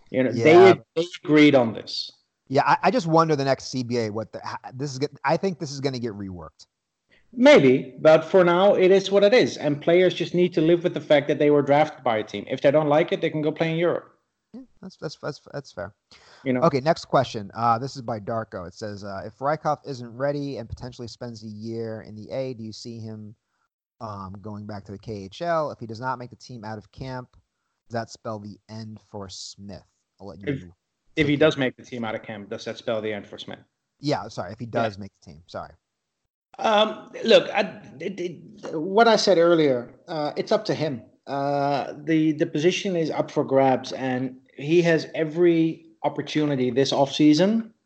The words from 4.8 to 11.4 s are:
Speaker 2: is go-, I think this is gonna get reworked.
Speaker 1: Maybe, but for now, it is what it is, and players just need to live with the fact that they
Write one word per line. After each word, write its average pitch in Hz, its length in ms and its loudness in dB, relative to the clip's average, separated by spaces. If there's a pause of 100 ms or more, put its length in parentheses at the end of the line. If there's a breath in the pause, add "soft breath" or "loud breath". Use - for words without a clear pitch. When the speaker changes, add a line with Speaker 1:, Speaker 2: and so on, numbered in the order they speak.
Speaker 2:
is 127 80 -12
go-, 143 80 -2 (180)
I 147 120 0
think 196 220 -4
this 151 120 -10
is 139 100 -12
gonna 131 180 -4
get 117 160 -6
reworked. 92 520 -14 (640)
Speaker 1:
Maybe, 208 680 6
but 156 240 6
for 190 180 4
now, 175 320 6
it 185 160 4
is 190 220 4
what 196 100 4
it 202 100 6
is, 190 240 4
and 143 240 -4
players 180 340 4
just 165 200 -6
need 175 200 2
to 185 60 2
live 170 220 4
with 170 120 -2
the 151 60 -6
fact 143 280 4
that 143 100 0
they 147 120 4